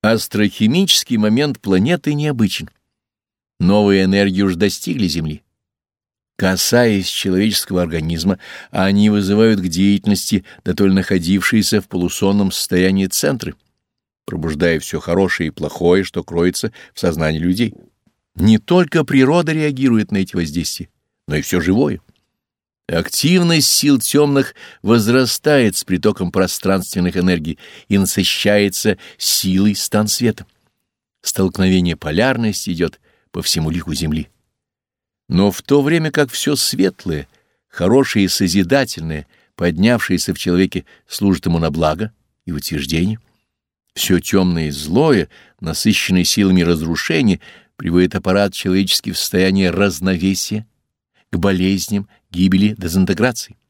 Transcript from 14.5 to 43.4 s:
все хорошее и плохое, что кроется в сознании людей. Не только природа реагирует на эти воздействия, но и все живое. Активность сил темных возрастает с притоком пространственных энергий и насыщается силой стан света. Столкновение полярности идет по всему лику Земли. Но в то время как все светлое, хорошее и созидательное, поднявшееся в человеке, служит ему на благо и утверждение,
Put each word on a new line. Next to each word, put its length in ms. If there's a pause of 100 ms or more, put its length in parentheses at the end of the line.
все 200
хорошее 480
и 40
плохое, 520
что 200
кроется 500 (200)
в 60
сознании 400
людей. 340 (640)
Не 220
только 480
природа 480
реагирует 580
на 60
эти 180
воздействия, 540 (380)
но 80
и 60
все 200
живое. 400 (840)
Активность 840
сил 300
темных 560 (260)
возрастает 960
с 60
притоком 480
пространственных 840
энергий 420 (300)
и 100
насыщается 1000 (200)
силой 580
стан 320
света. 380 (760)
Столкновение 760
полярности 760
идет 280 (320)
по 100
всему 280
лику 240
Земли. 360 (1000)
Но 200
в 120
то 200
время 300
как 180
все 280
светлое, 720 (400)
хорошее 560
и 20
созидательное, 1000 (280)
поднявшееся 800
в 40
человеке, 480 (220)
служит 380
ему 140
на 120
благо 400 (340)
и 60
утверждение, 680 (760)